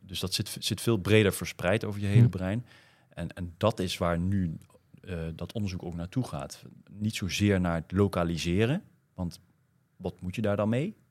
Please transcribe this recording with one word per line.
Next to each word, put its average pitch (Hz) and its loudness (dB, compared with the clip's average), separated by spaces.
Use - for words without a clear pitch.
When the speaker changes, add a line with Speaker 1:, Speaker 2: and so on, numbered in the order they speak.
Speaker 1:
dus 90 -10
dat 110 -6
zit, - -4
zit - -4
veel 117 2
breder 101 6
verspreid 90 -2
over 101 -6
je 104 -4
hele 104 8
Speaker 2:
Hm. 120 8
Speaker 1:
brein. 92 -2
En, 82 -8
en 87 -10
dat 104 2
is 92 -2
waar 85 2
nu, 90 0
eh, 95 -10
dat 87 -10
onderzoek 95 -4
ook 85 -8
naartoe 87 -4
gaat. - -10
Niet 104 -4
zozeer 98 2
naar 87 2
het 82 -4
lokaliseren, 92 2
want 87 -6
wat - -8
moet 92 -6
je 113 -4
daar 101 2
dan 104 2
mee? 139 0